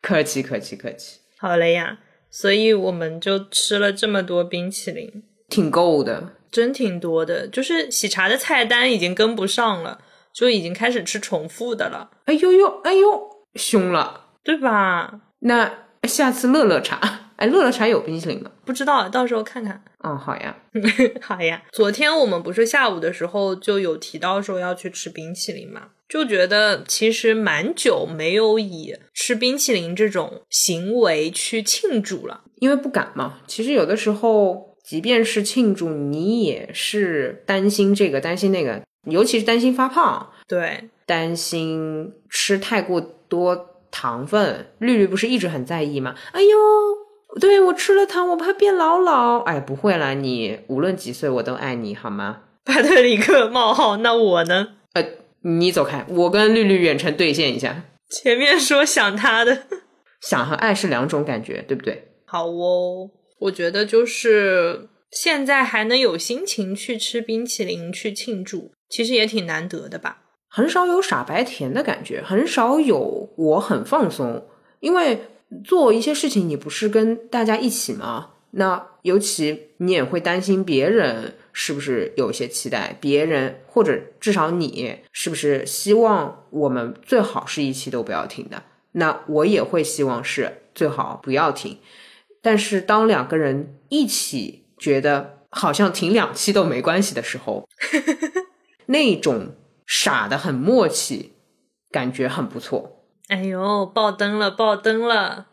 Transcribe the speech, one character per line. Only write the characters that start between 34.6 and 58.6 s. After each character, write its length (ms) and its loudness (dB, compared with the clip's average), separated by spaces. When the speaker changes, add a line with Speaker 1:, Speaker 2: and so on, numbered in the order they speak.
Speaker 1:
即 180 -8
便 240 2
是 200 0
庆 280 2
祝， 180 -2
你 520 -2
也 320 -2
是 720 -2
担 240 2
心 240 4
这 160 2
个， 100 0
担 160 -4
心 140 2
那 140 2
个， 180 -4
尤 140 2
其 160 2
是 80 0
担 140 2
心 120 4
发 160 0
胖。 440 0
Speaker 2:
对。 420 -4
Speaker 1:
担 300 0
心 760 -4
吃 300 0
太 240 -2
过 180 0
多 800 -4
糖 360 -6
分。 400 0
绿 180 2
绿 100 6
不 100 -2
是 100 0
一 120 0
直 100 -2
很 180 -6
在 160 -4
意 180 -4
吗 140 -6
？“哎 80 -2
呦， 80 8
对， 200 8
我 140 6
吃 200 2
了 120 6
糖， 220 -2
我 80 0
怕 160 -2
变 220 4
老 240 4
老。” 460 4
哎， 160 -2
不 140 -8
会 220 2
啦， 180 0
你 540 -4
无 120 -2
论 160 0
几 160 -10
岁， 160 -4
我 140 0
都 120 -4
爱 200 -6
你， 200 -8
好 140 -12
吗？ 340 -8
Speaker 2:
巴 160 2
特 200 6
里 180 4
克 320 4
冒 240 2
号， 240 2
那 160 2
我 300 4
呢？ 240 0
Speaker 1:
呃， 100 0
你 300 2
走 120 2
开， 240 -6
我 220 2
跟 240 4
绿 100 4
绿 160 4
远 160 2
程 200 -2
对 160 2
线 220 0
一 40 -4
下。 260 -6
Speaker 2:
前 300 0
面 200 4
说 260 4